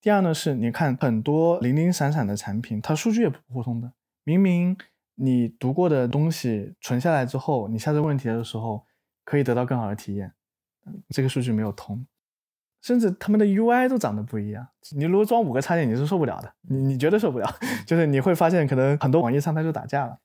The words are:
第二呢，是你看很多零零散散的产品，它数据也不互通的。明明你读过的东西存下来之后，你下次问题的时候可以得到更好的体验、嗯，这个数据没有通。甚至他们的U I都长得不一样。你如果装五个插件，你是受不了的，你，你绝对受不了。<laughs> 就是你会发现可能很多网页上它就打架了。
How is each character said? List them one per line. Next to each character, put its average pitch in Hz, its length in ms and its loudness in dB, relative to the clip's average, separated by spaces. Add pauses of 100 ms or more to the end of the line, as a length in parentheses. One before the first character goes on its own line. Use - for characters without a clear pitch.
第 214 80 0
二 208 120 4
呢， 170 120 2
是 147 220 -2
你 117 160 0
看 135 260 0
很 117 240 0
多 160 380 2
零 123 160 0
零 170 180 2
散 147 180 0
散 151 140 0
的 101 100 -2
产 104 240 -6
品， 110 220 -6
它 151 140 -2
数 226 160 -2
据 226 100 2
也 208 80 2
不 135 80 -8 (160)
互 127 80 -6
通 117 180 -6
的。 120 140 -12 (300)
明 160 160 2
明 180 360 2 (400)
你 127 320 0
读 - 240 -4
过 180 160 2
的 135 200 2
东 147 220 0
西 110 520 -4
存 123 180 -2
下 165 140 2
来 139 100 2
之 127 140 -6
后， 131 300 -2
你 113 100 -4
下 151 160 -2
次 151 60 2
问 151 180 0
题 131 100 -4
的 113 160 -2
时 113 140 -10
候 110 260 -6 (400)
可 - 140 -2
以 143 60 2
得 131 100 2
到 123 100 0
更 127 140 -2
好 113 100 -4
的 101 80 -4
体 104 200 -10
验、 95 180 -8 (540)
嗯， - 220 -16
这 - 120 -4
个 131 80 2
数 135 100 -4
据 123 120 -2
没 110 100 0
有 107 100 -4
通。 113 340 -10 (760)
甚 247 180 2
至 214 120 2
他 - 180 -8
们 214 100 4
的 214 60 6
U 208 240 4
I 254 180 4
都 262 80 0
长 135 200 0
得 104 80 -4
不 113 160 -6
一 104 100 -6
样。 110 180 -10 (260)
你 143 100 -2
如 175 120 2
果 208 80 4
装 226 160 2
五 165 140 -2
个 131 80 0
插 170 140 0
件， 160 120 2
你 110 80 0
是 139 120 0
受 185 100 0
不 160 80 2
了 - 160 -4
的， - 100 -14 (100)
你， 135 200 -4
你 135 160 0
绝 147 140 2
对 214 80 4
受 208 120 0
不 123 60 -4
了。 98 100 -2 (180)
<laughs> 254 200 -6
就 165 100 2
是 165 120 4
你 139 120 2
会 175 140 4
发 165 160 4
现 170 160 4
可 139 100 0
能 135 220 4
很 135 140 0
多 127 100 6
网 120 100 0
页 139 80 2
上 156 140 -2
它 156 80 -2
就 160 100 -2
打 151 140 -6
架 139 220 -4
了。 117 180 -12